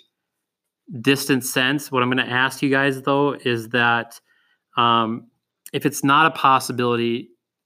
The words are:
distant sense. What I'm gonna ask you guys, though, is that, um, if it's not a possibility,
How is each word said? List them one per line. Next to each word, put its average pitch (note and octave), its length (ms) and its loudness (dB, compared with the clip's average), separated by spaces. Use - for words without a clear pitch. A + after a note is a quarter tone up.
distant C3+ 460 0
sense. C#3 440 -2
What B2+ 140 0
I'm B2 60 0
gonna C3 140 -2
ask B2+ 380 -2
you C#3+ 80 0
guys, C3+ 320 0
though, C#3 440 0
is A#2 240 -2
that, A#2 500 0
um, A#2 520 0
if - 140 -4
it's - 180 -4
not C#3+ 220 4
a D#3+ 60 4
possibility, B2 960 0